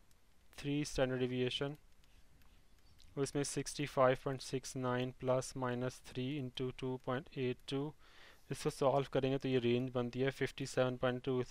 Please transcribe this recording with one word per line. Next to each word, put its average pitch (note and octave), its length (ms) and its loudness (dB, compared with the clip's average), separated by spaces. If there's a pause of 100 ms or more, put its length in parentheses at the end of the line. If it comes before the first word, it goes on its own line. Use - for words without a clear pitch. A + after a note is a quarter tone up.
(580)
three D3 260 0
standard B2+ 360 0
deviation, B2+ 560 0 (1400)
उसमें C#3+ 260 0
सिक्सटी C#3+ 420 -4
फ़ाइव C3 380 6
पॉइंट C3+ 160 -2
सिक्स - 360 -6
नाइन B2+ 440 0
प्लस B2+ 360 0
माइनस B2 500 -2
थ्री B2+ 200 -4 (140)
into B2+ 380 -4
टू B2+ 180 -4 (100)
पॉइंट C3 320 -4
एट B2 180 0 (120)
टू, C#3+ 240 -2 (580)
इसको D3+ 200 -2
सॉल्व C#3 420 4
करेंगे C3+ 260 2
तो C3+ 100 -2
ये B2+ 100 4
रेंज A#2+ 320 4
बनती B2 300 -2
है C3+ 100 4
फिफ्टी C3+ 360 -2
सेवन B2+ 300 2
पॉइंट B2 280 0
टू B2+ 260 2